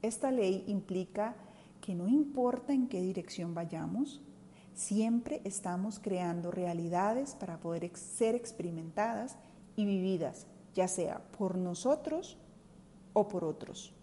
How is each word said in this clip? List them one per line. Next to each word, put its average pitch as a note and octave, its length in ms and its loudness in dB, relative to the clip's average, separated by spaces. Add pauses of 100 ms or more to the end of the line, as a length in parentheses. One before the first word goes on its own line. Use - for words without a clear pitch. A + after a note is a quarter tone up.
Esta A#3 300 0
ley F#3+ 360 2
implica G3+ 680 -2 (440)
que G3 120 -4
no F3 140 0
importa C4 680 4
en B3+ 140 4
qué F#3 120 -2
dirección F3+ 540 -2
vayamos, E3+ 640 -2 (540)
siempre A#3 720 2
estamos G3 560 -2
creando F3 500 0
realidades F3+ 840 2
para E3+ 240 -6
poder E3+ 240 -2
ex-, E3+ 160 -8
ser - 340 2
experimentadas G#3 1040 -2 (380)
y G#3+ 100 2
vividas, F#3 640 2 (260)
ya - 140 4
sea - 320 -2 (180)
por F#3 220 0
nosotros C#4+ 800 0 (720)
o G#3 140 6
por F3+ 160 -2
otros. - 600 -6